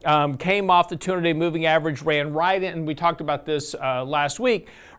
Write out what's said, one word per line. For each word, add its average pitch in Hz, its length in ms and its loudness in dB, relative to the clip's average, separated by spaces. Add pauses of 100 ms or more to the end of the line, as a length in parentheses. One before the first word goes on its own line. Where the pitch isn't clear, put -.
um, 147 320 2
came 190 340 0
off 175 180 6
the 175 80 -8
two 180 140 -6
hundred 180 120 -2
day 170 100 2
moving 160 340 0
average, 156 360 2
ran 147 300 0
right 180 300 0
in, 185 100 -4
and 160 140 -6
we 156 80 -4
talked 170 260 0
about 147 240 -4
this, 147 300 -4
uh, 131 300 -2
last 147 340 -2
week, 226 300 0 (300)